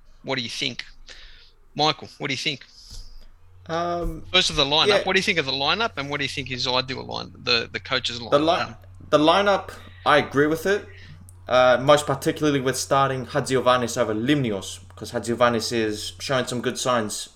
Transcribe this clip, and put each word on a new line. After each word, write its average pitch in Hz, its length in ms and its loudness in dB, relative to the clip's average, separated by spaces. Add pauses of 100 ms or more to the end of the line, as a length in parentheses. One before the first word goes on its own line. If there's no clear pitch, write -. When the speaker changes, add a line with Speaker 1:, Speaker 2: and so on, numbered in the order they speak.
(220)
Speaker 1:
What 131 140 -4
do 127 60 -4
you 117 60 -10
think?" - 360 -6 (880)
Michael, 147 420 0
what 143 120 -6
do 143 40 -4
you 123 60 -4
think? 147 260 -6 (1040)
Speaker 2:
Um, 170 540 -6 (100)
Speaker 1:
First 180 160 2
of 160 80 -4
the 147 80 2
lineup, 151 220 2
Speaker 2:
yeah. 202 180 4
Speaker 1:
what 190 100 0
do 190 40 4
you 190 60 4
think 185 140 0
of 147 60 0
the 131 80 -6
lineup, 156 440 -2
and 139 120 -6
what 143 100 -4
do 143 60 -2
you 131 40 -4
think 131 220 -8
is 127 160 -6
ideal 127 380 -2
line, 117 320 -8
the, 117 340 -2
the 117 100 -8
coach's 120 400 -4
lineup? 110 100 -10
Speaker 2:
The 143 80 4
li-, 147 360 0 (360)
the 151 80 6
lineup, 185 520 4 (360)
I 147 120 6
agree 139 280 2
with 156 200 -2
it, 196 200 0 (600)
uh, 127 340 6
most 143 240 6
particularly 147 540 0
with 127 180 0
starting 131 480 0
Hagiovannis 123 720 2
over 110 160 0
Limnios, 113 640 -2 (160)
'cause - 180 -12
Hagiovannis 117 600 0
is 107 480 -2
showing 127 260 -2
some 123 160 -4
good 117 160 -4
signs 117 580 -2